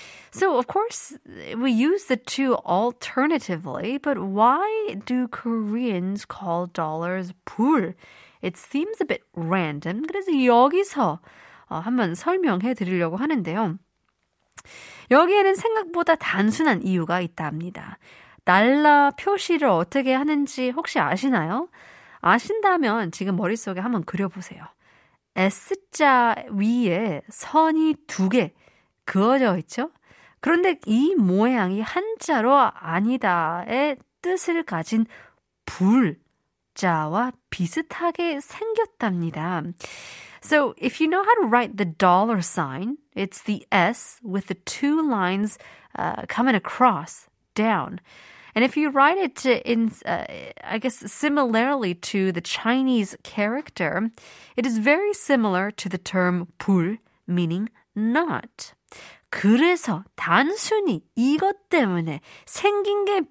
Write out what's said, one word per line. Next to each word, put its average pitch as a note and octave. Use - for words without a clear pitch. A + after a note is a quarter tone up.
So, F4
of B3+
course, -
we B3
use D4+
the B3+
two C4+
alternatively, G#3+
but C#4
why C#4
do B3
Koreans G#3+
call F3
dollars F3
불? A3
It F3+
seems F#4+
a E4
bit -
random. E3+
그래서 E4+
여기서, B3+
어, D3+
한번 G3
설명해 B3+
드리려고 F3
하는데요. G3+
여기에는 F#4+
생각보다 F4
단순한 G#3+
이유가 F3
있답니다. E3
달러 C#4+
표시를 E4+
어떻게 A#3+
하는지 C#4
혹시 C4+
아시나요? F#3+
아신다면 A#3+
지금 F#3+
머릿속에 F#3+
한번 G#3
그려보세요. F#3
S자 A#3+
위에 G#3
선이 D#4
두 F#3+
개 G3
그어져 A3
있죠? B3
그런데 E4+
이 C4+
모양이 G3+
한자로 D4
아니다의 G#3
뜻을 F4
가진 A3
불자와 F#3
비슷하게 D#4+
생겼답니다. F3+
So D4
if -
you D#4
know F#4
how A#4
to B3+
write A3+
the G3+
dollar F#3+
sign, E3+
it's G3
the -
S G3+
with G3
the F#3
two D4
lines, G#3
uh, -
coming B3
across, F#3+
down. G#3
And A3+
if C4
you D4+
write C#4+
it E4+
in, A3+
uh, -
I -
guess, A#3
similarly B3+
to F#3+
the E3+
Chinese A#3+
character, G#3+
it A#3+
is A#3
very D#4+
similar G#3
to -
the F3+
term F3+
불, F#3+
meaning F3
not. A#3
그래서 A#3+
단순히 D#4+
이것 D4+
때문에 F3
생긴 G4+
게 G4